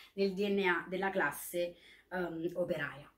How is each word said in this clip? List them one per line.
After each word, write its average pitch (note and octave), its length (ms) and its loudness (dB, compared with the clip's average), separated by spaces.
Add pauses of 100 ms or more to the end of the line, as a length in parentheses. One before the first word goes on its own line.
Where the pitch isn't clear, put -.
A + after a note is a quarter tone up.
(140)
nel G3 200 2
D F#3 60 -4
N G3+ 280 4
A E3+ 220 4
della F#3 200 0
classe, F3 640 0 (360)
ehm, E3+ 420 -2
operaia. D#3+ 640 -2